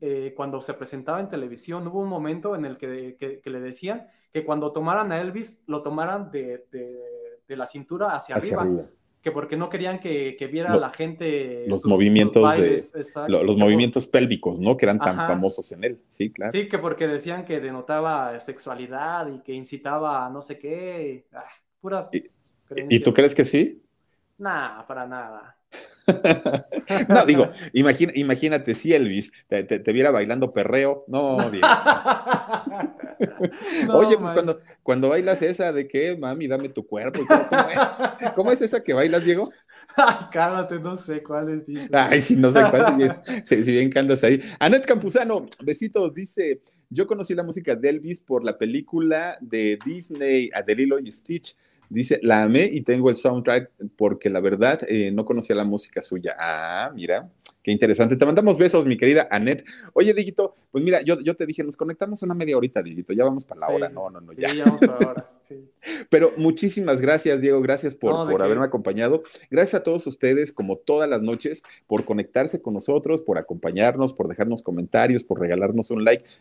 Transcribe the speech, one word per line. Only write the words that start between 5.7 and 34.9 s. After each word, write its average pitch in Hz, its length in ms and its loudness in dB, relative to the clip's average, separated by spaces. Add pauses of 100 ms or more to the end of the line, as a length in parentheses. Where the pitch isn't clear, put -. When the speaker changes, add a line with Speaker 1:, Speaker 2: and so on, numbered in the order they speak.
Speaker 1:
tomaran 160 500 -8
de, 123 380 -10
de, 123 280 -14 (500)
de 135 80 -12
la 127 100 -8
cintura 170 500 -6
hacia 131 200 -10
Speaker 2:
Hacia 104 220 -2
Speaker 1:
arriba, 90 60 -2 (180)
Speaker 2:
arriba. - 80 -16 (320)
Speaker 1:
que 160 100 -4
porque 151 260 -6
no 170 120 -6
querían 185 300 -6
que, 143 380 -4
que 135 100 -8
viera 165 260 -2
Speaker 2:
Lo-, 202 80 4
Speaker 1:
la 127 80 -6
gente 147 800 -6
Speaker 2:
los 98 100 -2
Speaker 1:
sus, - 60 -6
sus 104 80 2
Speaker 2:
movimientos 104 440 6
de, 113 60 8
Speaker 1:
bailes, 87 540 4
exacto, - 360 -8
Speaker 2:
lo-, 85 120 2
los 104 120 2
Speaker 1:
que 107 60 2
por- 104 80 8
Speaker 2:
movimientos 120 380 2
pélvicos, 104 520 0
¿no? 110 180 2
Que 131 80 2
eran 101 140 2
tan 92 180 0
Speaker 1:
Ajá. 82 120 -4
Speaker 2:
famosos 92 420 -2
en 90 140 -10
él, 120 120 -4 (120)
sí, 107 200 -4
claro. 107 220 -8
Speaker 1:
Sí, 202 160 -4
que 202 100 -4
porque 160 300 -4
decían 165 380 -6
que 156 160 -6
denotaba 131 800 -4
sexualidad 131 960 -10
y 127 60 -16
que 135 140 -14
incitaba 139 720 -6
a 127 40 -10
no 139 120 -12
sé 143 180 -16
qué, 160 760 -10
ah, 127 100 -18 (360)
puras 190 340 -8
Speaker 2:
¿Y, - 40 -6
y - 40 -4
tú - 60 -20 (400)
Speaker 1:
creencias. 135 480 2
Speaker 2:
crees 139 200 6
que 135 100 4
sí? - 360 0 (560)
Speaker 1:
Nah, 139 500 -8
para 131 200 -10
nada. 113 480 -14 (520)
Speaker 2:
<laughs> - 1000 0
No, 202 180 8
digo, 139 240 6 (120)
Speaker 1:
<laughs> 170 120 -14
Speaker 2:
imagina-, 139 420 4
imagínate 139 580 0
si 156 200 0
Elvis 101 380 0 (160)
te, 98 160 -2
te, 101 160 -2
te 110 140 -2
viera 131 160 4
bailando 120 440 0
perreo. 139 540 0
No, 131 440 -2
Diego. 180 160 4
Speaker 1:
<laughs> 247 1000 0 (1160)
No 220 100 4
Speaker 2:
Oye, 220 200 6
pues, 180 140 -4
cuando, 170 220 0
Speaker 1:
manches. - 300 -12
Speaker 2:
cuando 131 260 0